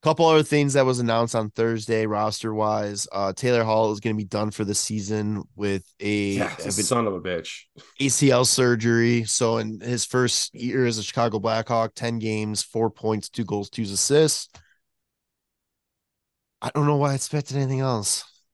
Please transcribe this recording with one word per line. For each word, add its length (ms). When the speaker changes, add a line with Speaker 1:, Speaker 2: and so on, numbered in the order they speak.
Speaker 1:
couple 260
other 180
things 300
that 120
was 140
announced 340
on 160
Thursday 560
roster-wise. 1040
Uh, 220
Taylor 320
Hall 260
is 80
gonna 160
be 100
done 280
for 120
the 100
season 680
with 280
a 360
Speaker 2:
Yeah, 240
Speaker 1:
a 120
Speaker 2:
son 380
of 60
a 60
bitch. 420
Speaker 1:
A 100
C 220
L 140
surgery. 800
So 340
in 220
his 240
first 500
year 320
as 120
a 40
Chicago 380
Blackhawk, 560
ten 240
games, 420
four 280
points, 380
two 160
goals, 260
two 120
assists. 680
I 100
don't 140
know 100
why 140
I 40
expected 420
anything 240
else. 420